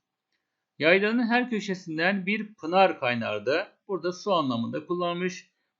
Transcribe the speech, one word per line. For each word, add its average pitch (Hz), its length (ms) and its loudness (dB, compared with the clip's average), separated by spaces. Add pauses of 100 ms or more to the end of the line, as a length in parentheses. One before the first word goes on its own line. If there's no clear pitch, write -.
(800)
Yaylanın 208 480 4
her 247 220 2
köşesinden 185 760 -2
bir 214 280 -4
pınar 180 460 2
kaynardı. 120 680 -2 (200)
Burada 180 260 -6
su 196 200 -2
anlamında 127 520 -2
kullanılmış. 175 640 -4 (280)